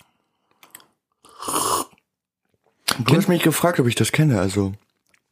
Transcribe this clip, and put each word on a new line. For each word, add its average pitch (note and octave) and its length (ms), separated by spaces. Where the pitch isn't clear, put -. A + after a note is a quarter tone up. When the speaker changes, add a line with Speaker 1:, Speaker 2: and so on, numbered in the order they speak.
Speaker 1:
Du A2+ 60
Speaker 2:
Kenn- D3+ 140
Speaker 1:
hast G3 120
mich F3 140
gefragt, E3 360
ob B2 80
ich A#2 80
das - 160
kenne, C#3+ 280
also. F#2+ 340